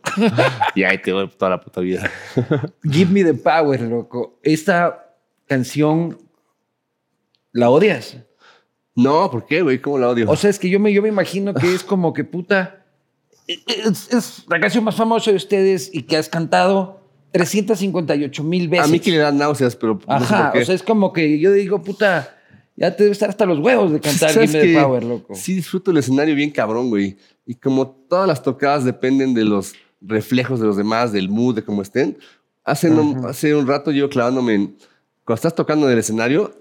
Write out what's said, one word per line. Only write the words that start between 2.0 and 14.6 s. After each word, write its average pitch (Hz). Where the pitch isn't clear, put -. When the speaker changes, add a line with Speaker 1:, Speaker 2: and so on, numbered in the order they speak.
Speaker 2:
<laughs> 135
Speaker 1:
Give 165
Me 196
the 160
Power, 147
loco. 117
Esta 165
canción, 151
¿la 120
odias? 151
Speaker 2:
No, 147
¿por 113
qué, 160
güey? 131
¿Cómo 143
la 123
odio? 117
Speaker 1:
O 151
sea, 202
es 190
que 185
yo 196
me, 208
yo 202
me 214
imagino 196
que 175
es 180
como 180
que, 147
puta, 180
es, 214
es -
la 170
canción 208